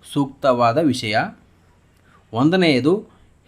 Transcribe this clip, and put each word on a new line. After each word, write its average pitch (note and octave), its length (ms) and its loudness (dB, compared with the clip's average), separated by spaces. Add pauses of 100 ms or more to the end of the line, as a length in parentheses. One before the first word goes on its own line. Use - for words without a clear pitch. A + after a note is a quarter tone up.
(120)
ಸೂಕ್ತವಾದ B2+ 680 0
ವಿಷಯ. A2+ 380 -2 (1160)
ಒಂದನೆಯದು, D3+ 600 2 (540)